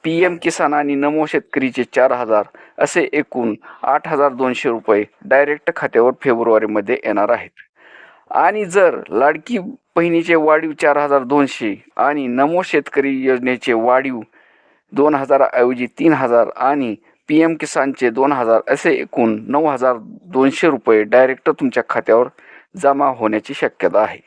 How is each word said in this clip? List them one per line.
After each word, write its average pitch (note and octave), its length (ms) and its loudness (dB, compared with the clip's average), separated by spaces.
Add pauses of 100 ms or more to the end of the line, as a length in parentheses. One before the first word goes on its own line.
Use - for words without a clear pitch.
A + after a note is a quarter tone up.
पीएम E3+ 380 0
किसान D#3+ 320 -2
आणि C#3+ 200 -2
नमो D3+ 320 0
शेतकरीचे C3 580 -4
चार B2+ 280 2
हजार A2 320 0 (340)
असे D3 340 0
एकूण B2 420 -4 (280)
आठ C#3+ 260 -2
हजार C#3+ 240 0
दोनशे B2+ 360 -4
रुपये A2 360 0 (200)
डायरेक्ट C#3+ 520 0
खात्यावर B2 360 0 (100)
फेब्रुवारीमध्ये A2 840 0
येणार G#2 260 -2
आहेत. G#2 200 -2 (800)
आणि G3 340 0
जर F3 340 2 (120)
लाडकी D#3 480 0 (380)
बहिणीचे E3+ 380 2
वाढीव D#3 460 2
चार D3 160 2
हजार C#3+ 280 2
दोनशे C3 500 -2 (220)
आणि C#3 300 -2
नमो C#3 360 0
शेतकरी C#3 600 -2
योजनेचे B2+ 500 -2
वाढीव B2 480 0 (720)
दोन D3 220 2
हजार C3+ 280 2 (100)
ऐवजी B2 340 0 (120)
तीन E3 140 2
हजार A#2+ 440 2
आणि C3 380 -2 (340)
पीएम D#3+ 260 2
किसानचे C#3 560 -2
दोन C3+ 220 0
हजार A#2 360 2
असे C#3+ 240 0
एकूण B2+ 440 -2 (120)
नऊ D3 180 0
हजार B2+ 300 0 (360)
दोनशे C3+ 380 2
रुपये A2+ 320 2
डायरेक्ट B2+ 480 2
तुमच्या C3 380 -2
खात्यावर A#2 400 2 (540)
जमा C#3 240 2 (120)
होण्याची G#2+ 360 -4
शक्यता G2 460 0
आहे. - 260 -2